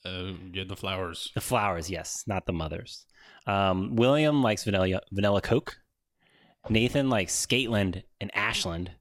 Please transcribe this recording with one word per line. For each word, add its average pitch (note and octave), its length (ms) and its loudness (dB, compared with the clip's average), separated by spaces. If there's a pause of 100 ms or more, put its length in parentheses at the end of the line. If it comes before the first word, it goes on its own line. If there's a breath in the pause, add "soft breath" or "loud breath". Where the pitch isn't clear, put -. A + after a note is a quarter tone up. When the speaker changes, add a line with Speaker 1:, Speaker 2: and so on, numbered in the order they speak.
Speaker 1:
Uh, F#2 280 -8 (200)
yeah, F#2+ 140 -6
the F#2+ 100 -10
flowers. F#2 580 -6
Speaker 2:
The A#2 60 -4
flowers, F#2+ 500 0
yes, - 360 -8
not F#2+ 200 -2
the F#2+ 60 -2
mothers. E2 520 -6 (420 loud breath)
Um, G2 500 2
William C#3+ 460 6
likes G#2+ 220 2
vanilla, F#2 360 2 (120)
vanilla G2+ 280 4
Coke. - 360 0 (960 soft breath)
Nathan B2 400 2
likes G2+ 240 0 (120)
Skateland G#2 560 0 (180)
and G#2 140 -8
Ashland. F2+ 560 -4 (100)